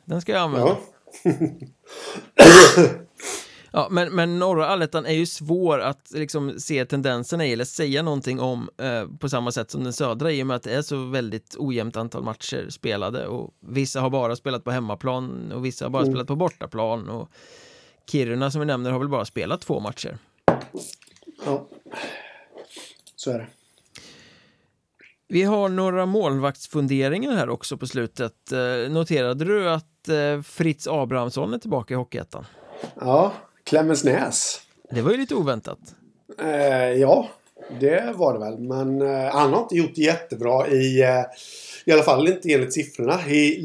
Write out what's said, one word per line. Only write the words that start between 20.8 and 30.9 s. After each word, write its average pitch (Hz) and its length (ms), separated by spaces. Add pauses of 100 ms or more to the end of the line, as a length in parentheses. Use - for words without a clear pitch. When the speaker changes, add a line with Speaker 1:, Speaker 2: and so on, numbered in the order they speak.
Speaker 2:
Ja, 139 220 (1500)
så - 160
är 120 60
det. 117 100 (1800)
Speaker 1:
Vi 180 160
har 202 260
några 185 360
målvaktsfunderingar 143 1300
här 135 140
också 120 280
på 131 100
slutet. 123 640
Eh, 127 400
noterade 156 540
du 196 240
att, 160 400
eh, 147 320
Fritz 160 460
Abrahamsson 135 680